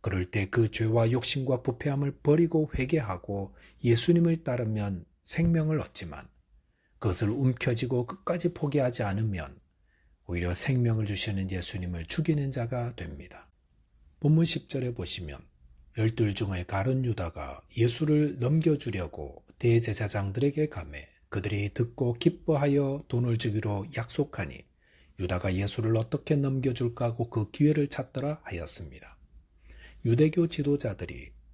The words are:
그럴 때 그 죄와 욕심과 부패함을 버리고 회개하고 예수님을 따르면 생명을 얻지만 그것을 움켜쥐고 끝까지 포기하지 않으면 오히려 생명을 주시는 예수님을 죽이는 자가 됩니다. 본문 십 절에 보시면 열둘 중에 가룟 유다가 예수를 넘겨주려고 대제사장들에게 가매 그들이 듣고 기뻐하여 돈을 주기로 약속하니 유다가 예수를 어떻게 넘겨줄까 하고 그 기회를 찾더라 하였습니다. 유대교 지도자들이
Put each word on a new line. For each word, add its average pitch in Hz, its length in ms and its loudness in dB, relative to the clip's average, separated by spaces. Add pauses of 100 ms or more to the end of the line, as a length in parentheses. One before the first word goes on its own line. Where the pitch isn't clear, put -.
그럴 92 240 -2
때 98 240 -4
그 113 220 2
죄와 113 400 2
욕심과 127 500 0
부패함을 139 640 -2
버리고 156 500 4
회개하고 101 800 -2 (300)
예수님을 165 600 4
따르면 107 640 -2 (180)
생명을 160 560 2
얻지만 - 480 -8 (720)
그것을 101 320 2
움켜쥐고 123 800 0
끝까지 - 480 -4
포기하지 135 480 0
않으면 98 560 -2 (680)
오히려 87 260 -2
생명을 117 540 2
주시는 98 460 -2
예수님을 90 560 -4
죽이는 151 420 0
자가 120 460 -4
됩니다. 73 560 -14 (680)
본문 160 260 6
십 - 220 -2
절에 127 280 -4
보시면 80 420 -8 (580)
열둘 110 380 2
중에 95 300 -2
가룟 127 420 0
유다가 82 560 -4 (160)
예수를 147 640 2
넘겨주려고 120 1040 0 (140)
대제사장들에게 117 1120 2
가매 76 380 -12 (220)
그들이 101 460 -2
듣고 120 380 0
기뻐하여 143 960 2
돈을 120 300 2
주기로 104 480 -2 (100)
약속하니 107 640 -4 (640)
유다가 92 340 0
예수를 110 420 0
어떻게 117 400 0
넘겨줄까 131 680 -2
하고 117 240 -2
그 107 220 -2
기회를 147 380 2
찾더라 139 540 -6
하였습니다. 80 760 -10 (840)
유대교 156 440 4
지도자들이 139 840 -4 (220)